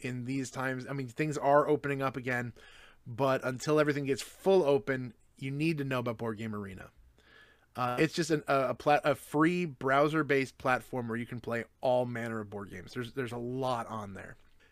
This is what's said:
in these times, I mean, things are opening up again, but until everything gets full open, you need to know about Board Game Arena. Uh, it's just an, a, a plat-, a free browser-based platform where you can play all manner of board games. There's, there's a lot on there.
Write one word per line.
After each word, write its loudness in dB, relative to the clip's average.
in -6
these -4
times, -4
I -8
mean, -6
things -2
are 6
opening 0
up -2
again, -4
but 2
until 0
everything 2
gets 0
full 4
open, 0
you -8
need 0
to -4
know -2
about -2
Board -4
Game -6
Arena. -10
Uh, 0
it's 2
just -2
an, 2
a, 4
a -2
plat-, 4
a 2
free 2
browser-based 0
platform -2
where -4
you -6
can -10
play -4
all 2
manner -6
of -8
board -10
games. -12
There's, -8
there's -6
a -8
lot -4
on -8
there. -14